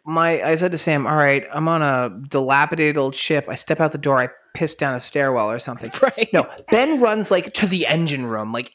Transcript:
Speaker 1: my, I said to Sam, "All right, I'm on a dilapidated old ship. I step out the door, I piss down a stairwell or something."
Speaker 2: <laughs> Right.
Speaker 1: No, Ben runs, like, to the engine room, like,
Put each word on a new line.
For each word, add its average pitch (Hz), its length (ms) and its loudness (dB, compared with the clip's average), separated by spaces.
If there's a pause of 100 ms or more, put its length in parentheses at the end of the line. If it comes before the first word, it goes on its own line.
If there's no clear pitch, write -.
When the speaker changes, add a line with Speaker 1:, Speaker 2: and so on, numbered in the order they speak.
Speaker 1:
my, 160 380 2
I 160 120 2
said 180 160 0
to 170 60 -4
Sam, 143 300 0
"All 151 80 2
right, 139 380 4
I'm 151 160 0
on 165 120 2
a 131 280 0 (180)
dilapidated 147 720 2
old 135 180 0
ship. 147 320 -2
I - 80 -8
step - 240 -4
out 156 140 2
the - 40 -8
door, 139 240 2
I 123 60 0 (260)
piss 160 220 -2
down 139 200 -2
a 123 40 -6
stairwell 127 500 0
or 117 100 -4
something." 120 360 -10
Speaker 2:
<laughs> - 60 0
Right. 233 320 0
Speaker 1:
No, 160 120 4 (240)
Ben 269 300 4
runs, 220 320 2
like, 185 220 0
to - 120 0
the 175 220 0
engine 147 380 0
room, 110 260 -4
like, 120 240 -8